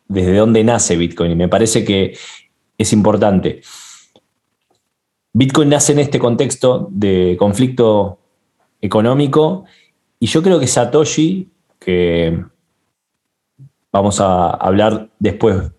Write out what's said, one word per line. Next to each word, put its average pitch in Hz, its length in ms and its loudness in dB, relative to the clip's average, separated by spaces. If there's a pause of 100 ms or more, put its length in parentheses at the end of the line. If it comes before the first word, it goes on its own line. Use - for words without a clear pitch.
desde 92 280 0
dónde 110 280 4
nace 117 320 0
Bitcoin, 85 360 -2
y 82 40 -2
me 87 120 0
parece 110 360 0
que 196 320 -2 (640)
es 107 160 -2
importante. 104 680 0 (1700)
Bitcoin 135 360 2
nace 147 240 2
en 147 60 2
este 139 200 -2
contexto 123 720 0
de 92 480 0
conflicto 107 800 0 (600)
económico, 139 840 0 (560)
y 117 60 -2
yo 160 160 0
creo 180 160 2
que 131 80 0
Satoshi, 151 840 -2 (300)
que 85 640 -2 (1500)
vamos 98 300 0
a 90 300 2
hablar 104 680 0
después 95 600 -2